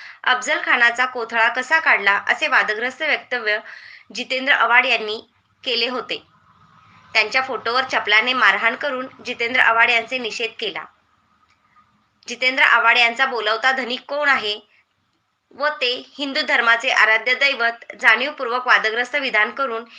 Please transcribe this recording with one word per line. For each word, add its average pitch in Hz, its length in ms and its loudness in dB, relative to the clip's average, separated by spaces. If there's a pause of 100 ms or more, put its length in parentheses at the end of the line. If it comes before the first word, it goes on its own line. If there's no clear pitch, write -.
(240)
अफजल 269 400 0
खानाचा 247 420 2
कोथळा 233 420 0
कसा 254 300 0
काढला 202 500 2
असे - 180 0
वादग्रस्त 220 560 -2
वक्तव्य 233 560 -2 (560)
जितेंद्र 262 380 -2
आव्हाड 240 340 4
यांनी 220 340 -2 (440)
केले 233 240 -2
होते. 220 340 -8 (920)
त्यांच्या 220 300 2
फोटोवर 247 400 -2
चपलाने 220 500 0
मारहाण 226 440 4
करून 262 300 -6 (200)
जितेंद्र 240 340 -2
आव्हाड 233 300 4
यांचे 233 280 -2
निषेध 226 400 -6
केला. 170 260 -8 (1400)
जितेंद्र 254 340 -2
आव्हाड 233 360 4
यांचा 240 280 2
बोलवता 226 460 0
धनिक 254 280 -6
कोण 285 280 -4
आहे 214 320 -2 (880)
व 277 180 -4
ते 262 500 -4
हिंदू 277 240 -4
धर्माचे 240 480 2
आराध्य 220 440 2
दैवत 240 680 -2
जाणीवपूर्वक 247 680 0
वादग्रस्त 226 500 0
विधान 233 340 0
करून 240 340 -6 (140)